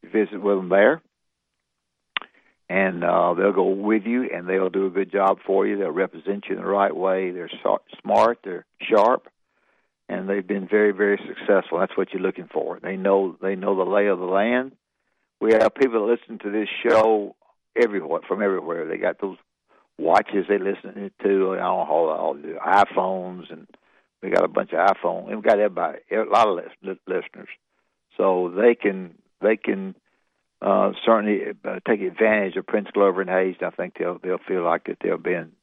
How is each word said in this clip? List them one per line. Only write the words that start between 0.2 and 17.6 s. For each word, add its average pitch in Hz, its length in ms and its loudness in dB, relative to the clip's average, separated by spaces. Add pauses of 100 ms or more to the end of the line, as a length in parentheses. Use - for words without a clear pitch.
with 101 160 0
them 92 140 -4
there, 110 320 4 (1700)
and, 92 340 0
uh, 87 300 2
they'll 95 200 2
go 92 160 2
with 101 360 0
you, 123 260 -2
and 87 160 -8
they'll 95 220 0
do 95 160 0
a 92 60 -2
good 92 200 -4
job 98 360 2
for 98 180 2
you. 101 100 -2
They'll 95 140 -2
represent 92 580 -4
you 92 100 -6
in 90 40 -10
the 92 60 -6
right 98 280 0
way. 95 360 -2
They're 87 180 -10 (140)
so-, - 180 0 (220)
smart, 110 400 2
they're 90 240 -10 (200)
sharp, 110 420 4 (800)
and 95 220 -8
they've 98 160 -2
been 95 220 -4
very, 104 240 4
very 101 360 2
successful. 92 520 0
That's 95 180 -2
what - 160 -4
you're 92 80 -6
looking 92 320 -4
for. 82 260 -6
They 92 180 -8
know, 95 440 2
they 98 140 -2
know 98 200 -2
the 95 140 0
lay 101 160 2
of 95 140 0
the 92 60 -6
land. 117 480 0 (680)
We 110 120 4
have 110 200 4
people 113 320 2
that 117 140 2
listen 113 240 -16
to 104 80 -6
this 104 180 -2 (180)
show 110 480 4 (460)